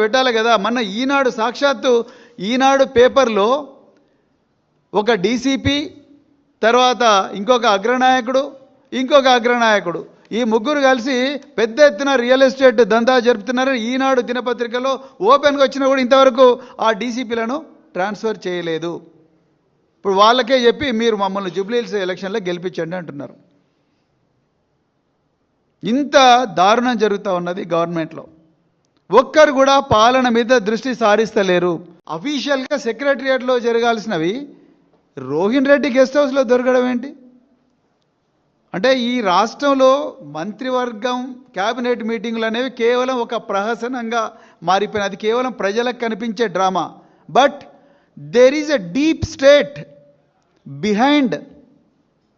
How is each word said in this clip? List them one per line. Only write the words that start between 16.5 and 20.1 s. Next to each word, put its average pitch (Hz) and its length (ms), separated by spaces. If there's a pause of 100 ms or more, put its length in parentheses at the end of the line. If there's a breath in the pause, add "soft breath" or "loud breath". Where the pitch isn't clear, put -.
ఆ - 20 (120)
డీసీపీలను 233 560 (380)
ట్రాన్స్‌ఫర్ 208 480
చేయలేదు. 170 480 (1040)
ఇప్పుడు 196 220